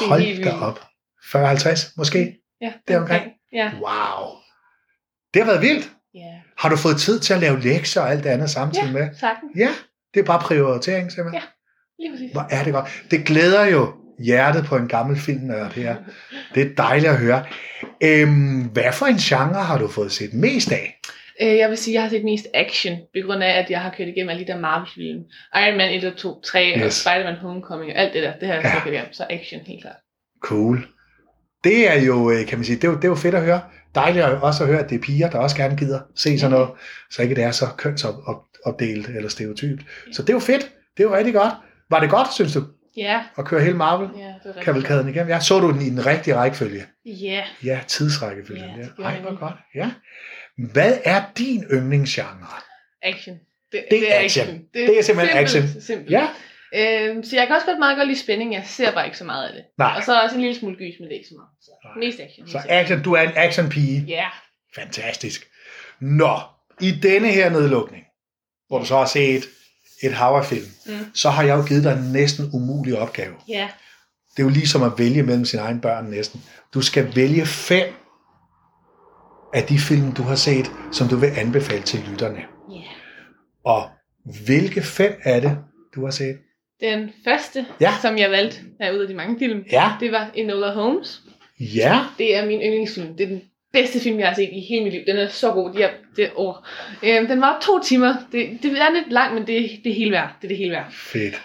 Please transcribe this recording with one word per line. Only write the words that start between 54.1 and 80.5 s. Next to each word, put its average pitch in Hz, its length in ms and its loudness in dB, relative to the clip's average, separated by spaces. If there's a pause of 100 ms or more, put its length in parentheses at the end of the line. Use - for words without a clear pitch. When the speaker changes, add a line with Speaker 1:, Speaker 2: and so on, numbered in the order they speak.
Speaker 1:
er 196 80 4
Speaker 2:
action. 170 220 2
Speaker 1:
action. 165 140 -10 (140)
Speaker 2:
Det 233 240 4
er 208 40 6
simpelthen 165 460 4
Speaker 1:
simpelt, 143 180 4
Speaker 2:
action. - 160 -6
Speaker 1:
simpelt. 151 280 -8
Speaker 2:
Ja. 277 180 2 (460)
Speaker 1:
Øhm, 220 500 0
så 262 120 -6
jeg 247 100 2
kan 294 100 2
også 320 100 0
godt 349 120 -2
meget 277 180 2
godt 285 120 2
lide 269 100 -2
spænding. 220 360 -4
Jeg 190 120 -8
ser 233 260 -2
bare 165 140 -2
ikke 151 120 -12
så 180 60 -16
meget 135 240 -8
af - 60 -16
det. - 100 -18 (140)
Speaker 2:
Nej. 131 180 4
Speaker 1:
Og 214 60 -4
så 233 200 2
også 233 140 0
en 247 60 -2
lille 240 160 -2
smule 190 180 -10
gys, 175 240 -14
men 165 80 -16
det 147 60 -12
er - 40 -10
ikke - 100 -20
så 165 60 -20
meget. - 160 -20 (100)
Så - 100 -20 (140)
Speaker 2:
Nej. 226 220 -8
Speaker 1:
mest 233 140 -6
action, 143 260 -20
helt 165 60 -18
Speaker 2:
Så - 100 -4
Speaker 1:
sikkert. 175 180 4
Speaker 2:
action. 165 220 0
Du 180 100 0
er 165 100 6
en 165 140 0
action-pige. 147 720 2
Speaker 1:
Ja. 165 180 -4 (480)
Speaker 2:
Fantastisk. - 720 -10 (520)
Nå, 139 380 2 (420)
i 185 100 0
denne 196 380 4
her 190 220 4
nedlukning, 143 540 0 (640)
hvor 131 100 -2
du 117 60 -6
så 127 120 2
har 131 100 6
set 135 360 2 (600)
et 131 100 0
hav 123 240 4
af 139 80 2
film, 104 220 -6 (200)
Speaker 1:
Mm. 214 60 -10 (220)
Speaker 2:
så - 160 2
har 147 120 2
jeg 143 140 6
jo 147 60 2
givet 147 220 2
dig 143 80 4
en 127 200 -2
næsten 143 420 0
umulig 127 440 -2
opgave. 107 360 -6 (140)
Speaker 1:
Ja. 202 200 -4 (680)
Speaker 2:
Det 139 60 2
er 135 40 4
jo - 20 4
ligesom 143 340 2
at 120 160 2
vælge 123 240 4
mellem 123 220 2
sine 113 180 -4
egne 117 180 -4
børn 113 300 -2
næsten. 104 320 -8 (320)
Du 135 80 0
skal 123 340 0
vælge 151 300 4
fem 180 420 0 (1700)
af 135 80 2
de 143 160 4
film, 143 340 2
du 127 100 -4
har 131 120 0
set, 131 360 2 (220)